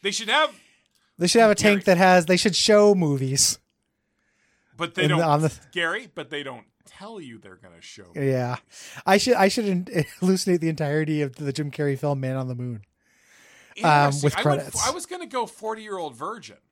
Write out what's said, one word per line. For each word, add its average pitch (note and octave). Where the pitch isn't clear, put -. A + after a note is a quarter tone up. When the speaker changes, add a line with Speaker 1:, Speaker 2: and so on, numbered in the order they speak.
Speaker 1:
They G3+
should A3
have D4
Speaker 2:
They E3+
should A#3
have A3
a G#3
Speaker 1:
Gary. G#3
Speaker 2:
tank F#3+
that F#3
has, F3+
they F3+
should F3
show G#3
movies. C#3
Speaker 1:
But E3+
they F#3
Speaker 2:
In D3+
the, E3+
Speaker 1:
don't, E3+
Speaker 2:
on D3+
the D#3
Speaker 1:
Gary, F3+
but C#3+
they C#3+
don't B2
tell G#3+
you A#2+
they're F#2+
gonna F2
show -
Speaker 2:
Yeah. C3
Speaker 1:
movies. -
Speaker 2:
I G3
should, B3
I G3
should G#3+
in-, F3+
<laughs> -
hallucinate F#3
the E3
entirety D3+
of C#3
the C#3+
Jim D3
Carrey C#3+
film C#3+
Man C3
on C3
the B2+
Moon. A#2+
Um, -
Speaker 1:
Interesting. C#3+
Speaker 2:
with C#3+
Speaker 1:
I -
Speaker 2:
credits. C#3+
Speaker 1:
went, -
I C4
was F4
gonna F4+
go B3+
Forty-year-old G#3
Virgin. C#3+